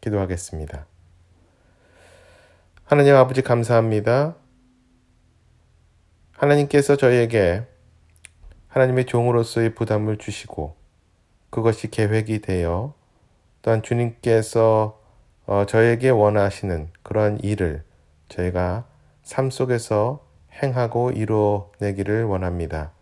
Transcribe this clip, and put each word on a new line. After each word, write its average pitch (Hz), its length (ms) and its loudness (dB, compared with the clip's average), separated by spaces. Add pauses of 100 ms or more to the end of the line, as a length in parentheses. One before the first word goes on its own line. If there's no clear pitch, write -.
기도하겠습니다. 85 840 -6 (2000)
하나님 143 320 6
아버지, 131 260 4
감사합니다. 117 920 0 (2000)
하나님께서 143 640 2
저희에게 117 680 2 (1080)
하나님의 127 300 2
종으로서의 117 680 0
부담을 107 440 -2
주시고 - 580 -12 (720)
그것이 113 420 -2
계획이 110 520 -2
되어 92 500 -4 (680)
또한 110 200 0
주님께서, 113 1160 0 (460)
어, 101 200 0
저에게 117 440 2
원하시는 101 800 0 (120)
그러한 104 400 -2
일을 90 420 -4 (440)
저희가 90 560 -4 (380)
삶 131 280 -4
속에서 123 760 -2 (360)
행하고 123 480 -2
이루어내기를 104 1120 -2
원합니다. 87 760 -6